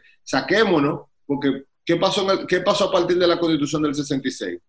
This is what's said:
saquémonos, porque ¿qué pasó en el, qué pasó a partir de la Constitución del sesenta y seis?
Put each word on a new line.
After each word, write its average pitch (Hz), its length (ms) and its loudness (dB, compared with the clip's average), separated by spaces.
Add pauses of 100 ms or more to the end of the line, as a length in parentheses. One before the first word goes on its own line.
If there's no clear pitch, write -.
(240)
saquémonos, 156 800 2 (240)
porque 139 380 -2 (200)
¿qué 170 140 0
pasó 190 260 0
en 190 160 2
el, 143 80 -8
qué 175 140 0
pasó 202 240 0
a 180 80 -2
partir 175 240 2
de 180 100 4
la 170 120 2
Constitución 156 440 0
del 143 120 -2
sesenta 139 340 -4
y - 20 -2
seis? 87 380 -8